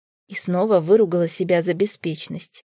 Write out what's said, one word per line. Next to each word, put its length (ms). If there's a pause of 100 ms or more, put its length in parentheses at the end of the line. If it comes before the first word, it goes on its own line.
(260)
И 80
снова 460
выругала 480
себя 340
за 100
беспечность. 920 (140)